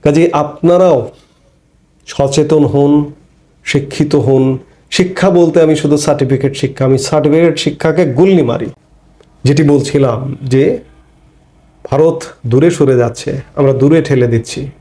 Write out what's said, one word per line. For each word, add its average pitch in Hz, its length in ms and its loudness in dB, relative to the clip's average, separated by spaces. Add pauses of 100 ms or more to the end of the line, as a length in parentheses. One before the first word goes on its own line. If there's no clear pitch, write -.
কাজেই 156 280 2
আপনারাও 151 760 0 (960)
সচেতন 151 580 0
হন, 143 480 0 (520)
শিক্ষিত 147 520 -2
হন। 131 420 0 (320)
শিক্ষা 185 400 0
বলতে 170 320 2
আমি 156 140 2
শুধু 151 200 0
সার্টিফিকেট 139 600 -2
শিক্ষা, 135 280 -4
আমি 131 140 2
সার্টিফিকেট 160 600 0
শিক্ষাকে 160 460 -2 (140)
গুল্লি 185 240 4
মারি। 117 260 -4 (760)
যেটি 143 180 2
বলছিলাম 135 800 0
যে 139 360 0 (1040)
ভারত 156 340 0 (280)
দূরে 135 240 2
সরে 139 260 0
যাচ্ছে, 120 440 -4 (160)
আমরা 139 160 2
দূরে 139 300 2
ঠেলে 131 240 0
দিচ্ছি 117 440 -4 (100)